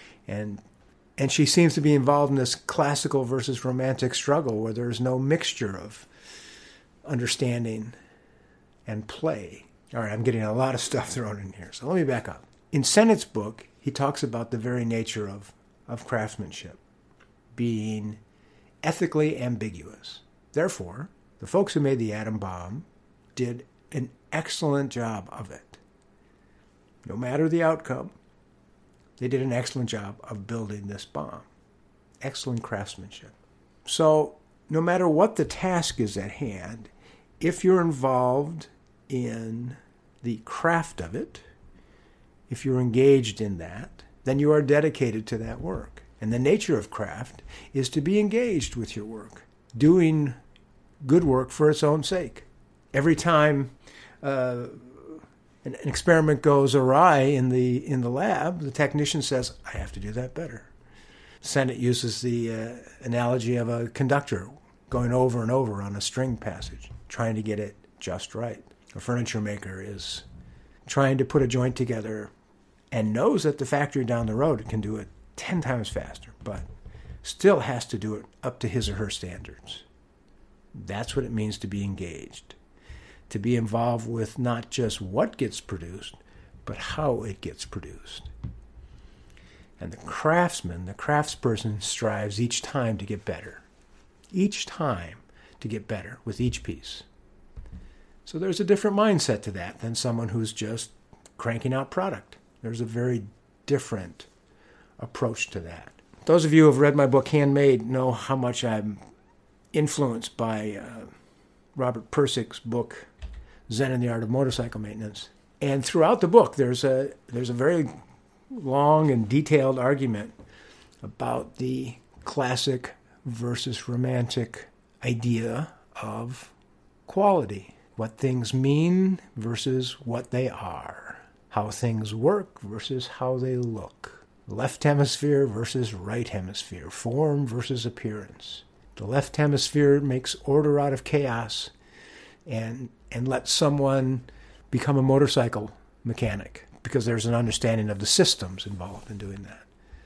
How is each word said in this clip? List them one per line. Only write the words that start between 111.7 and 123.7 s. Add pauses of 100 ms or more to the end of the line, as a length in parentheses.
Robert
Persic's
book, (640)
Zen
and
the
Art
of
Motorcycle
Maintenance. (320)
And
throughout
the
book,
there's
a, (160)
there's
a
very (720)
long
and
detailed
argument (680)
about
the (280)
classic (320)
versus